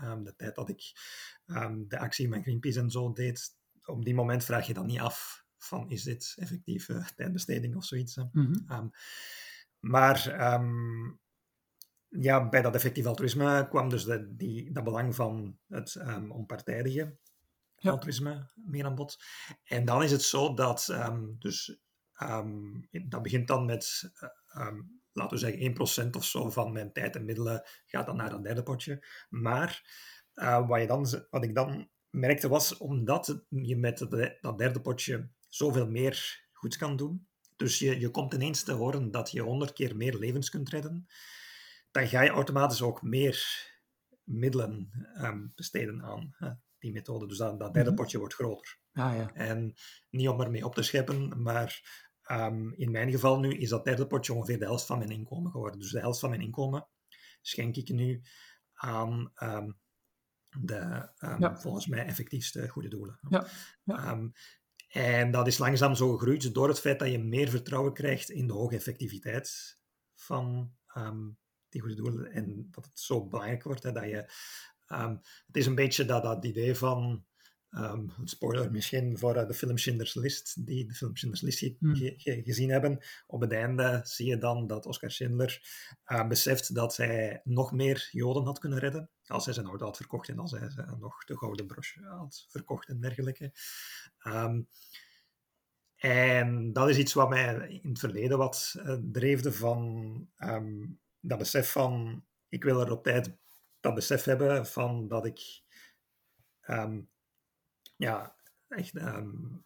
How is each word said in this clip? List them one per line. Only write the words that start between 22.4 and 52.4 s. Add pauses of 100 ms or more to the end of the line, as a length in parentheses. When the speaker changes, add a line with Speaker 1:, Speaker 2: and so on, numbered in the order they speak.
Speaker 1:
dat
begint
dan
met,
eh, (340)
ehm, (320)
laten
we
zeggen,
één
procent
of
zo
van
mijn
tijd
en
middelen (240)
gaat
dan
naar
dat
derde
potje. (220)
Maar, (520)
eh,
wat
je
dan
z-, (100)
wat
ik
dan (220)
merkte
was,
omdat
het,
je
met
dat, (100)
dat
derde
potje (180)
zoveel
meer
goeds
kan
doen, (280)
dus
je,
je
komt
ineens
te
horen
dat
je
honderd
keer
meer
levens
kunt
redden, (840)
dan
ga
je
automatisch
ook
meer (560)
middelen, (240)
ehm,
besteden
aan,
hè, (280)
die
methode.
Dus
dat,
dat
derde
Speaker 2:
Mhm.
Speaker 1:
potje
wordt
groter. (140)
Speaker 2:
Ah,
ja.
Speaker 1:
En (360)
niet
om
ermee
op
te
scheppen,
maar, (200)
ehm,